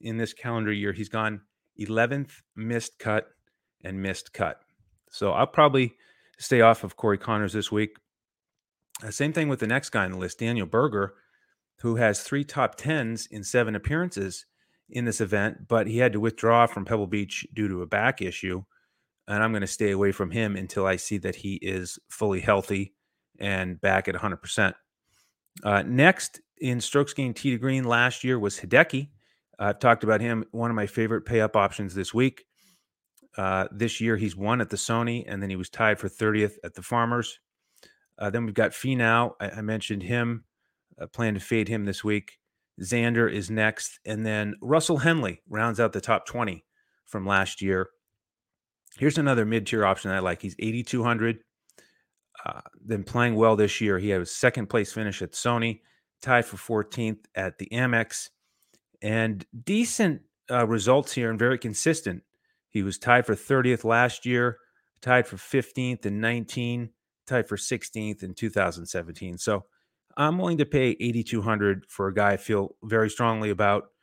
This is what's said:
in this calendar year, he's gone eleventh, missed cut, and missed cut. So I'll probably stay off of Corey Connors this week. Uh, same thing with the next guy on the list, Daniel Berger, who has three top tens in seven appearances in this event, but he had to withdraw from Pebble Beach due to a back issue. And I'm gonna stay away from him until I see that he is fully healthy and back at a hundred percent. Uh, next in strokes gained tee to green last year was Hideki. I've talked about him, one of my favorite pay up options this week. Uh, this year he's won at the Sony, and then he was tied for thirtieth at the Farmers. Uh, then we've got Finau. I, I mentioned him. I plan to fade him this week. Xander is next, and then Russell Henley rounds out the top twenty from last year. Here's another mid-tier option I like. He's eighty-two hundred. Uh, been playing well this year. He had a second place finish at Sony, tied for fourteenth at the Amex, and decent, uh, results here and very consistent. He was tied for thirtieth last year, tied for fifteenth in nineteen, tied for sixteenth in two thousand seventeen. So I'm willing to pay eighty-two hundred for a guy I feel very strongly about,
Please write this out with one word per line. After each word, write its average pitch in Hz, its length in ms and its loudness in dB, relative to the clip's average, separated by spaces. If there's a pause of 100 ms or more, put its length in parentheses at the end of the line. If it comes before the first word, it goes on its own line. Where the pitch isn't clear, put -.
in 113 160 -6
this 113 160 -2
calendar 113 400 -4
year, 101 200 -2
he's 101 160 -8
gone 107 320 -4 (360)
eleventh, 120 640 -2 (140)
missed 113 460 -6
cut, 110 260 -2 (560)
and 95 180 -8
missed 95 320 -6
cut. 87 280 -2 (500)
So 98 220 -2
I'll 110 160 2
probably 135 460 4 (440)
stay 123 220 2
off 113 240 8
of 95 120 -10
Corey 101 220 2
Connors 107 340 -2
this 104 200 -4
week. 107 240 0 (1040)
Uh, 110 80 -12
same 147 220 -2
thing 156 160 0
with 135 100 0
the 117 80 -2
next 127 240 0
guy 101 140 2
on 92 80 -4
the 92 60 -8
list, 90 200 -8
Daniel 117 280 -2
Berger, 107 480 0 (680)
who 117 160 0
has 110 260 4
three 143 220 -2
top 131 320 -2
tens 123 560 -4
in 104 100 -12
seven 113 320 2
appearances 156 720 -4 (460)
in 120 120 -2
this 117 160 0
event, 104 480 0
but 113 180 4
he 110 120 -2
had 123 140 4
to 107 60 -2
withdraw 113 480 4
from 101 180 -4
Pebble 104 220 -2
Beach 101 480 -6
due 104 140 -2
to 90 140 -4
a 85 40 -8
back 113 340 0
issue. 92 400 -6 (680)
And 104 120 -2
I'm 113 120 0
gonna 101 160 -4
stay 104 240 0
away 98 180 2
from 92 220 -4
him 104 240 -2
until 95 280 -4
I 95 120 0
see 101 220 -6
that 92 180 -6
he 98 260 -8
is 92 340 -8 (120)
fully 98 320 -2
healthy 98 540 0 (440)
and 92 420 -4
back 95 280 2
at 90 80 -2
a - 20 -6
hundred 95 240 -4
percent. 95 320 0 (880)
Uh, 101 200 2
next 135 580 2 (180)
in 123 220 -2
strokes 139 320 0
gained 131 240 -4
tee 139 140 -2
to 120 80 0
green 131 260 0
last 120 400 2
year 127 140 2
was 101 200 -2
Hideki. 135 520 4 (500)
I've 101 180 0
talked 117 240 6
about 107 180 4
him, 113 300 -2
one 117 200 -2
of 113 60 0
my 107 100 0
favorite 113 380 -2
pay 113 160 2
up 107 140 2
options 98 400 2
this 95 180 -6
week. 127 340 0 (880)
Uh, 95 340 0
this 107 300 -2
year 113 160 2
he's 98 180 -2
won 107 260 0
at 107 100 -4
the 101 60 -6
Sony, 117 520 -2
and 98 120 -6
then 98 100 -4
he 95 60 -6
was 92 140 -8
tied 107 300 2
for 98 80 -4
thirtieth 107 560 0
at 87 100 -10
the 92 80 -14
Farmers. 120 560 -2 (800)
Uh, 104 100 -4
then 117 160 -2
we've 107 100 -6
got 110 180 2
Finau. 120 680 2
I, 101 100 -6
I 110 100 -12
mentioned 107 420 -4
him. 117 420 -2 (560)
I - 60 -12
plan 110 280 -2
to 98 60 -4
fade 110 280 0
him 107 160 -4
this 98 180 -6
week. 104 360 -2 (420)
Xander 117 500 2
is 95 200 -6
next, - 560 -2
and 107 180 -4
then 107 380 -2
Russell 156 340 2
Henley 135 520 0
rounds 110 320 -2
out 113 120 2
the 101 80 -4
top - 260 0
twenty 104 380 -6 (400)
from 95 220 -6
last 95 340 2
year. 95 300 0 (1080)
Here's 143 220 2
another 131 260 4
mid-tier 110 400 0
option 95 260 2
I 95 100 0
like. 90 200 -2
He's 95 180 -10
eighty-two 113 440 -4
hundred. 113 380 0 (1040)
Uh, - 200 -10 (240)
been 104 180 -4
playing 120 300 2
well 113 200 6
this 104 280 2
year. 101 160 2
He 101 100 -4
had 92 140 0
a 87 40 -8
second 120 420 0
place 107 260 -2
finish 107 260 -4
at 90 120 -8
Sony, 117 480 -2 (420)
tied 123 240 4
for 98 100 -12
fourteenth 110 800 -4
at 92 240 -6
the - 120 -12
Amex, 120 600 0 (720)
and 110 420 0 (200)
decent, 208 580 0 (280)
uh, 123 160 2
results 117 460 4
here 120 160 -2
and 113 100 -4
very 123 200 2
consistent. 107 640 -2 (480)
He 104 120 0
was 95 140 -2
tied 123 300 4
for 107 80 2
thirtieth 123 500 2
last 117 400 2
year, 123 320 0 (460)
tied 123 240 4
for 98 100 -14
fifteenth 127 720 -2
in 101 120 -2
nineteen, 120 680 -2 (380)
tied 123 200 0
for 101 120 -6
sixteenth 107 640 -6
in 95 100 -10
two 113 160 -4
thousand 87 380 -2
seventeen. 87 500 -10
So 101 300 -2 (500)
I'm 156 220 0
willing 175 200 0
to 147 80 2
pay 131 320 2
eighty-two 117 440 -2
hundred 101 460 0
for 98 200 -4
a 95 60 -4
guy 101 180 4
I 98 40 0
feel 101 460 -2
very 110 280 2
strongly 110 400 0
about, 101 400 2 (120)